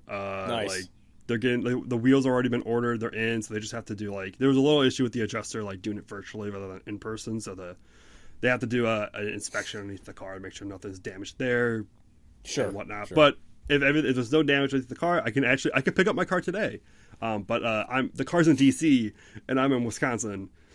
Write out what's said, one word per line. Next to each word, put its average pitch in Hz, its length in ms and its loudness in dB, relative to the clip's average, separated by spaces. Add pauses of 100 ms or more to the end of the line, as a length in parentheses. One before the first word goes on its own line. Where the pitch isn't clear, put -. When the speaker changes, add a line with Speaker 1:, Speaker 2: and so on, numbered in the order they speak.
Speaker 1:
Uh, 98 400 -8
Speaker 2:
Nice. 104 220 -4
Speaker 1:
like, 95 140 -6 (440)
they're 117 100 0
getting, 123 260 2
the, 123 220 0
the 123 120 -2
wheels 131 280 6
have 131 80 4
already 127 160 2
been 120 140 0
ordered, 120 360 0
they're 113 100 -4
in, 113 320 -2
so 107 120 -12
they 107 60 -4
just 104 120 -8
have 113 140 -10
to 110 100 -8
do, 101 180 -8
like, 95 240 -10
there 131 120 2
was 135 80 6
a 135 40 6
little 147 200 6
issue 131 220 4
with 117 100 0
the 120 80 -2
adjuster, 107 420 -4
like, 98 180 -8
doing 104 160 -4
it 104 100 -14
virtually 104 420 -10
rather 98 180 -10
than 95 180 -14
in 104 140 -10
person, 110 400 -8
so 95 160 -10
the, 90 200 -14 (680)
they 123 80 4
have 127 100 2
to 127 80 -4
do 120 180 2
a, 107 280 0
an 107 160 -6
inspection 104 500 -6
underneath 101 240 -12
the 98 100 -18
car 95 220 -14
to 95 40 -12
make 95 140 -12
sure 101 140 -12
nothing's 95 320 -12
damaged 98 400 -12
there 120 460 2 (580)
Speaker 2:
Sure, 131 240 -2
Speaker 1:
and 95 80 -6
whatnot. 104 320 -8
Speaker 2:
sure. - 80 -12
Speaker 1:
But 147 220 6 (320)
if 143 120 4
every, 143 260 4
if 131 80 2
there's 123 180 0
no 156 100 6
damage 139 300 2
underneath 127 160 0
the 131 60 -10
car, 170 280 2
I 117 80 0
can 131 140 2
actually, 131 300 2
I 135 60 4
can - 120 0
pick 185 140 4
up 196 80 2
my 175 100 0
car 180 160 0
today. 175 400 -4 (400)
Um, 107 220 -2
but, 117 200 -2
uh, 110 260 0
I'm, 127 240 -2
the 135 120 -4
car's 165 240 6
in 147 80 6
D 135 140 8
C 127 420 4 (340)
and 131 100 0
I'm 135 140 4
in 123 140 2
Wisconsin, 107 640 -4 (260)